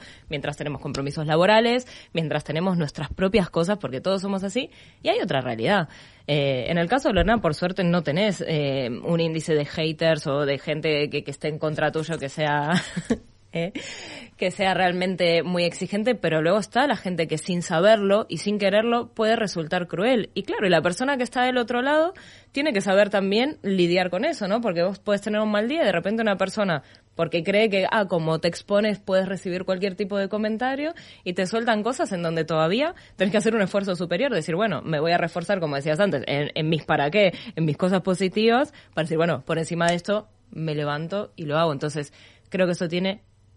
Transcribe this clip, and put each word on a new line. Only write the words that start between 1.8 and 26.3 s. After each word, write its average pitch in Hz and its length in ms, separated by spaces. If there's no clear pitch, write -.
mientras 151 300
tenemos 175 340
nuestras 151 360
propias 190 360
cosas, 175 280
porque 127 220
todos 190 220
somos 196 220
así, 202 260
y 277 80
hay 427 100
otra 151 220
realidad. 127 480
Eh, 139 440
en 170 80
el 170 100
caso 277 220
de 214 60
Lorena, 196 260
por 156 120
suerte, 180 300
no 175 180
tenés, 175 460
eh, 139 420
un 165 160
índice 160 360
de 147 100
haters 160 640
o 143 180
de 139 120
gente 151 520
que, 143 140
que 143 80
esté 151 180
en 151 100
contra 151 320
tuyo 160 260
que 135 120
sea, 147 420
<laughs> - 400
¿eh? 170 220
que 190 140
sea 190 220
realmente 180 720
muy 175 220
exigente, 208 500
pero 156 260
luego 175 180
está 254 280
la 240 80
gente 170 320
que 160 100
sin 175 240
saberlo 196 680
y 185 80
sin 208 200
quererlo 220 560
puede 220 220
resultar 180 520
cruel. 208 460
Y 196 100
claro, 403 220
y 185 40
la 160 120
persona 254 360
que 247 60
está 247 200
del 254 140
otro 240 240
lado 311 320
tiene 285 200
que 196 80
saber 202 280
también 208 520
lidiar 180 480
con 180 160
eso, 269 220
¿no? 214 140
Porque 170 220
vos 185 160
puedes 202 220
tener 208 200
un 214 100
mal 208 160
día 311 140
y 285 40
de 202 60
repente 190 300
una 208 160